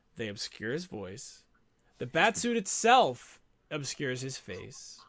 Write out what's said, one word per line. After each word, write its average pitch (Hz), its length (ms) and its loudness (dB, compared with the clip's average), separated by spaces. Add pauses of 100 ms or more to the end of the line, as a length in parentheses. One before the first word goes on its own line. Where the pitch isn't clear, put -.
(160)
they 113 120 -4
obscure 104 440 -6
his 170 120 -4
voice. 101 580 -12 (560)
The 123 80 -6
Batsuit 220 500 2
itself 220 840 4 (300)
obscures 139 500 -4
his 131 160 -6
face. - 640 -12 (100)